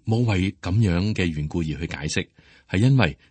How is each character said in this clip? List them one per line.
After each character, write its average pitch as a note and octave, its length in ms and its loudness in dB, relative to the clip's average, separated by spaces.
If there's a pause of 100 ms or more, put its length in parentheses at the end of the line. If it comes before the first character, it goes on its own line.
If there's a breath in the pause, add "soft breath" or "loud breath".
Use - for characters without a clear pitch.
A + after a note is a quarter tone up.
冇 A2 200 0
為 F#2+ 260 0 (100)
噉 F2+ 180 -2
樣 G2+ 340 2
嘅 F#2 120 -2
緣 D2+ 220 -4
故 F2 120 -4
而 E2 40 -2
去 D2 140 -4 (100)
解 - 200 -8
釋， E2+ 200 -4 (420 soft breath)
係 F#2+ 80 -2
因 C3 200 4
為 E2 200 2 (140)